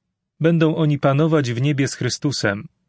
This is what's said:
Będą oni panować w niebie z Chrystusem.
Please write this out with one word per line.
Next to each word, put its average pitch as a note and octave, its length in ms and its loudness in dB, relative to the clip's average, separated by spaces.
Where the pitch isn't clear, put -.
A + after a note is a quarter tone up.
Będą D#3+ 360 2
oni D3 240 0
panować D3 520 2
w A#2+ 100 -4
niebie C3+ 260 0
z - 60 -10
Chrystusem. A2+ 720 -4